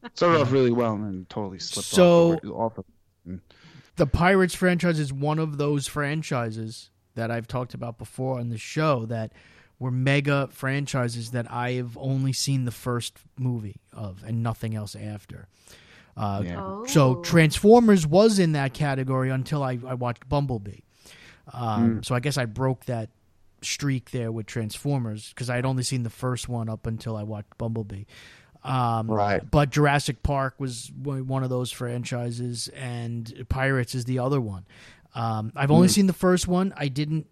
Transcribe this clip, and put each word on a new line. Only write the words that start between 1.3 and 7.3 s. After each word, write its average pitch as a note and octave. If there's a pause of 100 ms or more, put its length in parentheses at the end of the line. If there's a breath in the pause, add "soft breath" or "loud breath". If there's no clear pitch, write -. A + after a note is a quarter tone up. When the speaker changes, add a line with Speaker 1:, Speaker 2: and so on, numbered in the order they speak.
Speaker 1:
totally G2
slipped -
Speaker 2:
So, F3
Speaker 1:
off E3
the, -
off A2+ (500)
the F2+ (580 loud breath)
Speaker 2:
the D#3+
Pirates F#3
franchise F3
is C#3+
one D3
of D#3
those D3
franchises B2 (260)
that A2+